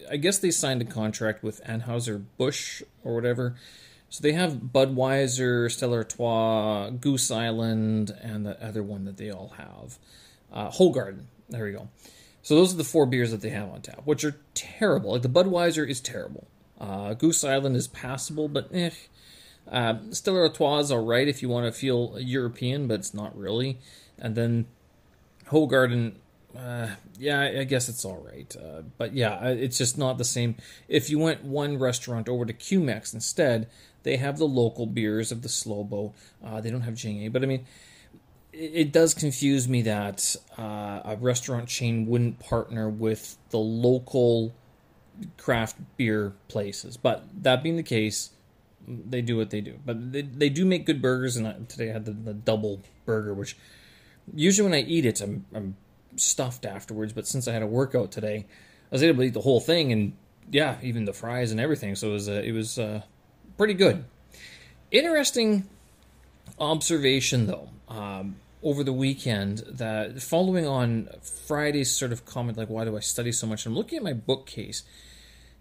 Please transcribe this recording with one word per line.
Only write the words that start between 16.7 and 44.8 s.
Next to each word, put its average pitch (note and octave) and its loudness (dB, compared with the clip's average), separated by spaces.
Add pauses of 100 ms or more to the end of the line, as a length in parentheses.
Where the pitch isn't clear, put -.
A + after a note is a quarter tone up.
Uh, G2+ -6
Goose D#3 2
Island C3+ 2
is B2 0
passable, D3 -6
but C#3+ -4
eh. F3 0 (760)
Uh, A#2 2 (160)
Stella F#3 2
Artois D3 4
is D3 2
all A#2 2
right A#2+ 4
if C#3 -2
you B2+ -2
wanna A#2+ 0
feel A#2+ 0
European, B2+ -2
but A2 0
it's - -10
not G#2 -8
really. A#2+ -2 (400)
And A2 -4
then A#2 2 (800)
Hoegaarden, B2+ 4 (420)
uh, A#2+ -8 (280)
yeah, C#3+ 2
I, C3+ 0
I - 0
guess B2+ 0
it's - -8
all F2 -8
right. C#2 -16
Uh, D#2 -12 (120)
but A2+ -4
yeah, A2 0
uh, B2+ 2
it's B2 -2
just B2 0
not B2+ 0
the B2 0
same. A#2+ 0 (320)
If D3 2
you D3 2
went D#3+ 2
one C#3+ -2
restaurant B2 -2
over B2 0
to A2+ -6
Chemex C3+ 0
instead, A#2 2 (360)
they C3+ 0
have C#3 -2
the D#3 2
local A#2+ 2
beers A2 -2
of A#2 -8
the A2+ -10
Slow G#2 -4
Boat. G#2 -6 (320)
Uh, A2 -8
they A2+ -6
don't B2 -4
have A#2 -4
Jing-A, G#2+ -6
but B2+ 0
I C3+ 0
mean, C3 -2 (880)
it, D#3 -10
it D3+ 2
does D#3+ 8
confuse C#3 2
me B2 4
that, G#2 0 (240)
uh, G#2 -8
a G#2+ -6
restaurant B2 0
chain A#2 0
wouldn't A#2+ 2
partner A2+ -2
with A2 -2 (140)
the A#2 0
local A#2+ 4 (800)